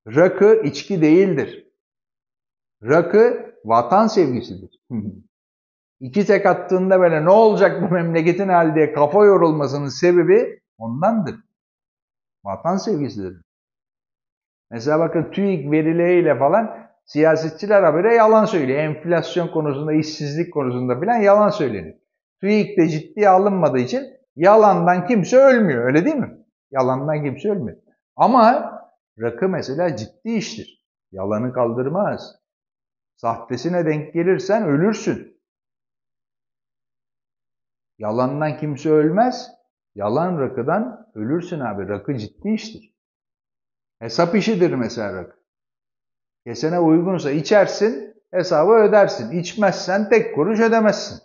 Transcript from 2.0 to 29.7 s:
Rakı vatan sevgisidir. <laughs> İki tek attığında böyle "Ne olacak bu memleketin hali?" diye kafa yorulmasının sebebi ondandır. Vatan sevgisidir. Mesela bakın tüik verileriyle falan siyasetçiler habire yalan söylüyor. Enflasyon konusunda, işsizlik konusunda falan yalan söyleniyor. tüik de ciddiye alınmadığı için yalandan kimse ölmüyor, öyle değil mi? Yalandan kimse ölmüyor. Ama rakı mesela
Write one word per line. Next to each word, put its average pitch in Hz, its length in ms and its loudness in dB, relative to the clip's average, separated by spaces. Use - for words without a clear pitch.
Rakı 175 720 2
vatan 135 420 2
sevgisidir. 123 720 -2
<laughs> - 1080 -16
İki 131 260 -2
tek 196 200 2
attığında 185 540 2
böyle 160 260 2
"Ne 175 40 4
olacak 196 520 4
bu 170 120 -2
memleketin 170 560 0
hali?" 165 260 2
diye 151 180 2
kafa 151 320 4
yorulmasının 156 640 2
sebebi 175 720 2
ondandır. 147 580 -4
Vatan 127 340 -4
sevgisidir. 110 640 -6
Mesela 135 280 -2
bakın 160 320 -2
tüik 180 400 -4
verileriyle 165 680 0
falan 185 500 -2
siyasetçiler 160 800 2
habire 180 320 2
yalan 220 300 4
söylüyor. 143 340 -2
Enflasyon 165 680 -4
konusunda, 151 460 -4
işsizlik 156 600 -4
konusunda 127 460 -4
falan 233 180 -2
yalan 202 320 4
söyleniyor. 107 460 -6
tüik 202 360 0
de 165 100 4
ciddiye 190 420 0
alınmadığı 185 500 2
için 240 240 -4
yalandan 180 720 4
kimse 226 320 0
ölmüyor, 220 480 4
öyle 147 200 2
değil 311 100 0
mi? - 220 -6
Yalandan 135 520 -2
kimse 143 280 -6
ölmüyor. 131 260 -8
Ama 240 560 2
rakı 117 300 -4
mesela 156 460 -4